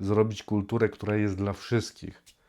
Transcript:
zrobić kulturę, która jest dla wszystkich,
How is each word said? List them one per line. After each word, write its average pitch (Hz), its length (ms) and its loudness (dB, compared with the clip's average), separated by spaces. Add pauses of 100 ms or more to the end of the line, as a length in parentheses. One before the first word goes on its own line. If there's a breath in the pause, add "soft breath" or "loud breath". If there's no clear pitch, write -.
zrobić 104 420 2
kulturę, 107 460 0
która 107 280 -2
jest 104 200 0
dla 98 160 -2
wszystkich, - 680 -4 (260 soft breath)